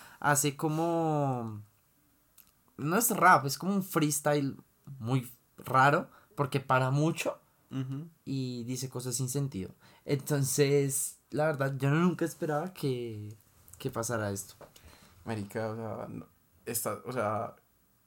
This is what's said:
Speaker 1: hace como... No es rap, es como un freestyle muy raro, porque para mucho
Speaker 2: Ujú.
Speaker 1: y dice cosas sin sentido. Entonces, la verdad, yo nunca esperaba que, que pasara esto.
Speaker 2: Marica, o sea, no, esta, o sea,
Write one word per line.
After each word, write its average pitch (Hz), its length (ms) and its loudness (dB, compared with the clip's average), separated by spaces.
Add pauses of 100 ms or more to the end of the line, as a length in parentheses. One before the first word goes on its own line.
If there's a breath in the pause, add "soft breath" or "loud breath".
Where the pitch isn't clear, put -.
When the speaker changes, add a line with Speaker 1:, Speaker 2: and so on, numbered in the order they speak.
(180 loud breath)
Speaker 1:
hace 143 380 2
como... 151 1040 0 (1120)
No 156 200 0
es - 160 4
rap, 170 340 8
es 139 100 -4
como 180 160 -2
un 196 120 2
freestyle 147 720 2 (420)
muy 120 320 0 (280)
raro, 139 500 4 (260 loud breath)
porque 139 240 0
para 131 320 2
mucho 156 480 0 (320)
Speaker 2:
Ujú. 135 380 -8 (160)
Speaker 1:
y 127 400 -4
dice 127 240 -6
cosas 127 260 -6
sin 127 140 -2
sentido. 139 420 -4 (360 soft breath)
Entonces, 139 1120 0 (120)
la 147 160 0
verdad, 139 320 0
yo 135 120 2
nunca 170 340 4
esperaba 160 500 -2
que, 113 600 -4 (440)
que - 120 -6
pasara 113 420 -2
esto. - 220 -8 (720 loud breath)
Speaker 2:
Marica, 110 460 -4
o 113 60 -6
sea, 113 320 -8
no, - 180 -12 (400)
esta, 113 400 -4
o 123 60 -8
sea, 110 440 -2 (500)